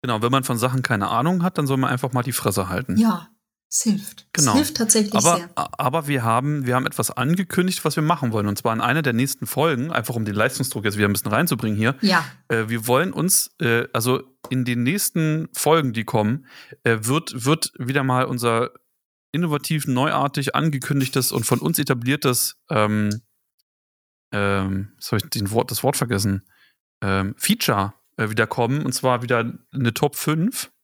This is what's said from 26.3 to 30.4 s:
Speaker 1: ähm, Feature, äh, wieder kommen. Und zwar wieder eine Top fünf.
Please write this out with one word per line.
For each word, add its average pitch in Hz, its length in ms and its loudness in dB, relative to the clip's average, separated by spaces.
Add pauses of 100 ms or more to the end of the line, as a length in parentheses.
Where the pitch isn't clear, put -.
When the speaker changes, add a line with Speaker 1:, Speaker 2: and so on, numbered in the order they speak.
Speaker 1:
ähm, 98 380 -2
Feature, 104 560 0 (220)
äh, 107 140 -4
wieder 110 180 0
kommen. 131 360 0
Und 127 80 -2
zwar 123 300 0
wieder 120 300 -2 (200)
eine 117 220 0
Top - 220 -2
fünf. 160 560 -2 (120)